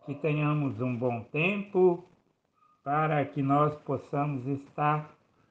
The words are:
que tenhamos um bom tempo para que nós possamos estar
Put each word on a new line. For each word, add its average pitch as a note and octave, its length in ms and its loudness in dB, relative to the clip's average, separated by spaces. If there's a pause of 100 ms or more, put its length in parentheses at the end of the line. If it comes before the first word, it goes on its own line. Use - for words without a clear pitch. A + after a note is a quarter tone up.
que C#3 100 -8
tenhamos D3 680 0
um B2+ 140 -2
bom A#2 300 -2
tempo F#3 800 2 (800)
para D3+ 440 0
que C#3+ 160 -4
nós D3 380 4
possamos C#3+ 680 -4
estar D3 640 -2 (400)